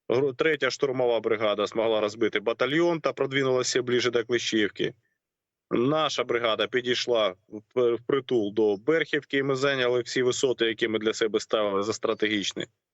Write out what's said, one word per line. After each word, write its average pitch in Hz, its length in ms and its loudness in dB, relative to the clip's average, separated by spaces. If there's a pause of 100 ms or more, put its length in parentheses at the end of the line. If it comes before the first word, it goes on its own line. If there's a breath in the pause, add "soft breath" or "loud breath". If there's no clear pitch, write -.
гру-, 131 240 0
третя 143 380 0
штурмова 123 500 0
бригада 107 460 0
змогла 110 340 0
розбити 107 400 0
батальйон 147 600 0
та 135 120 -2
продвинулася 131 720 0
ближче 123 280 0
до 117 140 0
Клещіївки. 110 680 -2 (760)
Наша 135 540 0
бригада 117 420 0
підійшла 120 680 0 (400)
в-, 120 200 4
впритул 117 600 -2
до 107 220 4
Берхівки, 147 600 -2
і 139 40 0
ми 139 140 0
зайняли 127 440 0
всі 127 220 -2
висоти, 123 440 0
які 113 220 -2
ми 110 100 -2
для 107 140 0
себе 107 280 0
ставили 104 420 0
за 107 100 -2
стратегічні. 107 720 -2 (280)